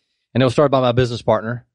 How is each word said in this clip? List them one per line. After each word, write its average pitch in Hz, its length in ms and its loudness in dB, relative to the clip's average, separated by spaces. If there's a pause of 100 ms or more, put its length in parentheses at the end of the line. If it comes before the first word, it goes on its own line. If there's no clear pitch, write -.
(340)
and 120 80 0
it 131 40 4
was 120 80 0
started 147 160 2
by 135 120 2
my 123 100 0
business 120 300 -2
partner. 110 540 -4